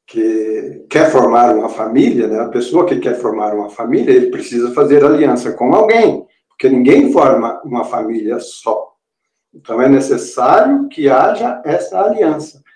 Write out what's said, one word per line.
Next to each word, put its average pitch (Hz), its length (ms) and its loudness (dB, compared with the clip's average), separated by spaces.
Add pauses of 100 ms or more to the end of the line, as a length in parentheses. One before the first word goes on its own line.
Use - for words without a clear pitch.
que 110 800 -6
quer 156 220 2
formar 120 440 2
uma 107 140 -2
família, 113 580 0
né, 107 140 -4
a - 80 -6
pessoa 143 380 0
que - 120 -2
quer 117 220 -4
formar 107 340 -4
uma 104 140 -6
família, 127 440 -2
ele 123 180 4
precisa 120 420 -6
fazer 143 320 4
aliança 135 480 0
com 123 220 -2
alguém, 214 520 2 (220)
porque - 200 0
ninguém 135 440 4
forma - 520 0
uma 120 200 -6
família 113 560 -6
só. - 540 -8 (600)
Então, 113 260 -6
é 131 80 4
necessário 147 1000 2
que 143 200 -2
haja - 560 0
essa 175 360 -4
aliança. 160 600 -2 (160)